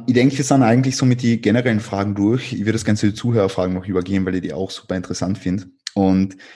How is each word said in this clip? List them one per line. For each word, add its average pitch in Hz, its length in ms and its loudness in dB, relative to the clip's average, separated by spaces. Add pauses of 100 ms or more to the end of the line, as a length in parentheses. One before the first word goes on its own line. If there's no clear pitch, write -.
ich 123 80 2
denke, 131 220 4
wir 143 80 -2
sind 135 180 4
eigentlich 127 340 4
so 131 100 0
mit 123 160 2
die 117 180 2
generellen 113 400 2
Fragen 101 340 -4
durch. 110 380 0
Ich 104 80 -6
würde 107 120 0
das 110 120 -4
Ganze 107 240 0
die 101 60 0
Zuhörerfragen 95 600 0
noch 92 120 -6
übergehen, 95 400 -2
weil 92 100 -2
ich 90 60 -2
die 85 100 -8
auch 92 180 -6
super - 260 -8
interessant 90 420 -6
finde. 95 280 -4 (280)
Und 95 420 2 (200)